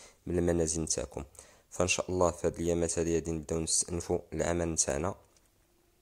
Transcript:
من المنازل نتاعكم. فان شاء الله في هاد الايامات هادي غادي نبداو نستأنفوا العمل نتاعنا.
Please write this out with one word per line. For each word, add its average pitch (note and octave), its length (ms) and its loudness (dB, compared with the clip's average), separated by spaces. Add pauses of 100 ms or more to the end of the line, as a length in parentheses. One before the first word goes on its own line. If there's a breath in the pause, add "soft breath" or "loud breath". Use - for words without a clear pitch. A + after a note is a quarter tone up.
(260 loud breath)
من F2 120 0
المنازل E2+ 440 2
نتاعكم. - 420 -4 (460 loud breath)
فان F2+ 180 0
شاء - 220 -2
الله F2+ 200 4
في - 160 -2
هاد D#2+ 80 0
الايامات E2+ 440 0
هادي E2 160 2
غادي D#2+ 160 0
نبداو E2 280 -4
نستأنفوا E2+ 600 -2 (140)
العمل E2 360 0
نتاعنا. D#2 460 -2 (880)